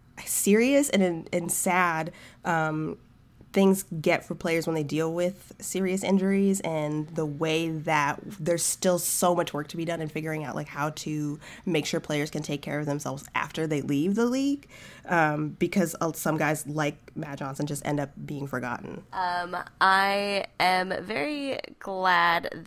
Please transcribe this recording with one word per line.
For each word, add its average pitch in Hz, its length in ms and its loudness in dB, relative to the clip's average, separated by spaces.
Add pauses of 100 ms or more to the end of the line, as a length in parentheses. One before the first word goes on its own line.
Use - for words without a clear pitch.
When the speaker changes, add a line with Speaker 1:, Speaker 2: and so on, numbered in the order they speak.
(240)
Speaker 1:
serious 262 680 4
and, 180 420 2
and 170 180 -2
sad, 175 640 0 (320)
um, 156 520 0 (560)
things 190 320 4 (160)
get 160 220 2
for 165 120 -8
players 165 320 0
when 160 80 0
they 156 80 0
deal 160 280 0
with 175 480 -2
serious 190 440 -2
injuries, 196 560 4
and 151 560 -2
the 160 100 0
way 160 440 0
that 151 500 0 (200)
there's 165 240 0
still 180 360 2
so 180 340 2
much 170 180 0
work 147 160 -6
to - 80 -12
be 165 80 -4
done 165 160 -4
in 156 80 -4
figuring 156 360 -4
out, 131 120 -6
like, 151 120 -6
how 151 240 -4
to 147 480 -4 (260)
make 160 200 2
sure 165 140 -2
players 147 300 -2
can 151 140 -6
take 147 180 -4
care 147 180 -4
of 151 60 -4
themselves 143 480 -4
after 160 320 -2
they 151 160 0
leave 151 320 2
the 233 140 2
league, 277 400 -2 (380)
um, 151 520 2
because, 170 440 2
uh, 165 120 0
some 160 240 -2
guys 151 300 0
like 147 300 -2 (180)
Matt 147 240 -8
Johnson 139 260 -4
just 147 180 -6
end 147 160 0
up 139 120 -4 (160)
being 143 180 -6
forgotten. 123 680 -6
Speaker 2:
Um, 180 460 -2 (240)
I 196 640 4 (140)
am 185 420 4
very 277 560 -4 (220)
glad 175 720 2 (180)